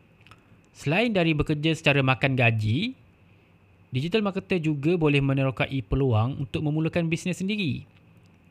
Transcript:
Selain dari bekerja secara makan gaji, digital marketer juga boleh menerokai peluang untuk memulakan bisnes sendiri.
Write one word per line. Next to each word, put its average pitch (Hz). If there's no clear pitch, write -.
Selain 214
dari 165
bekerja 151
secara 139
makan 131
gaji, 120
digital 175
marketer 190
juga 156
boleh 147
menerokai 135
peluang 131
untuk 156
memulakan 160
bisnes 170
sendiri. 190